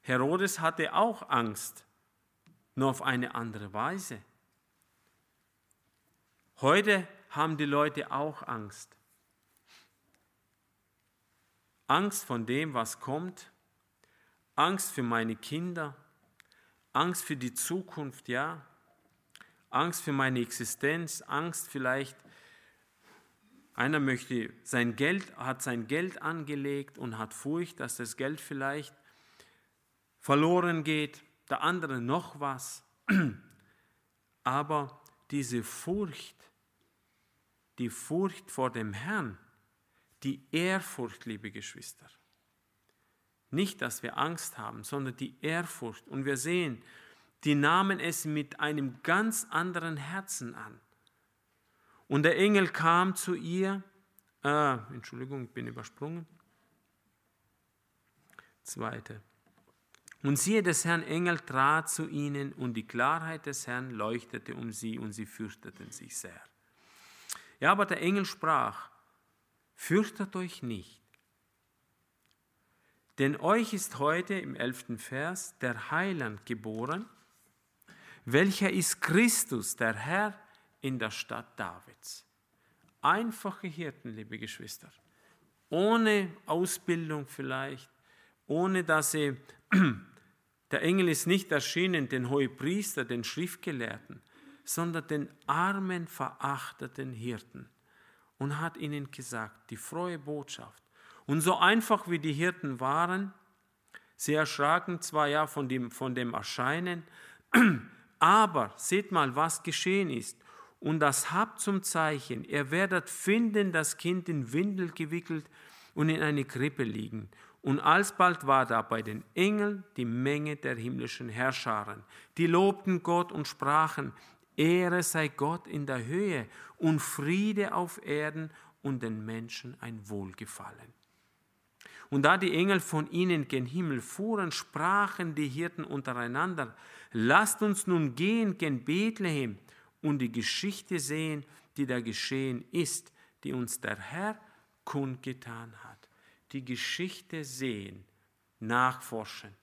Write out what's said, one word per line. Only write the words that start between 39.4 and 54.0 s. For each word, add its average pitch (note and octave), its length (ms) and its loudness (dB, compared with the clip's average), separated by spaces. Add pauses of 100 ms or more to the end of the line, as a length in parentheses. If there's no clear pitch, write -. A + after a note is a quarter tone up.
die C3+ 280 -6
Ehrfurcht, F3 760 -2
liebe G#2+ 240 -8
Geschwister. - 600 -16 (1400)
Nicht, F#3+ 300 -2
dass A#2+ 200 -6
wir - 160 -6
Angst E3 400 -4
haben, A2 260 -12
sondern C3+ 320 -6
die C3 260 -8
Ehrfurcht. D#3 680 -6
Und C3+ 180 -6
wir C#3 120 -2
sehen, D#3 440 -2 (600)
die D3 120 4
nahmen E3+ 440 6
es E3 260 -4
mit D3+ 340 -4
einem C#3+ 440 -2
ganz G#3+ 460 2
anderen E3 480 -2
Herzen D3 580 -8
an. A2 240 -16 (1300)
Und C#3+ 160 4
der E3+ 140 6
Engel G3 320 6
kam F3 460 4
zu - 180 -4
ihr, F#3+ 500 -2 (600)